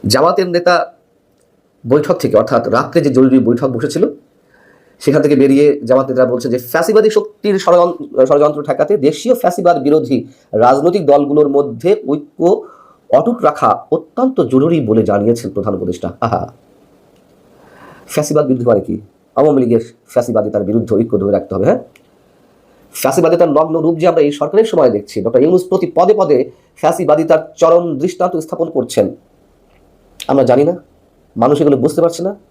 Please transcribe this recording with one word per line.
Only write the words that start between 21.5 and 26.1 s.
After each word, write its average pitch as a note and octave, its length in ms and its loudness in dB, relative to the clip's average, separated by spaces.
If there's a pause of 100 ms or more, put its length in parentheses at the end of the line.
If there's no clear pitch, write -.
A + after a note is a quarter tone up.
হবে। F#2+ 100 -2
হ্যাঁ, A3 140 0 (1120)
ফ্যাসিবাদিতার E3 560 0
নগ্ন D#3 320 0
রূপ E3 180 -2
যে F3 100 2
আমরা D#3+ 120 0
এই D3 120 2
সরকারের E3+ 320 0
সময় D3+ 260 2
দেখছি, G#2 320 -6
ডক্টর A#2 200 0
ইউনূস F3 260 2
প্রতি F#3 260 -2
পদে F#3+ 200 4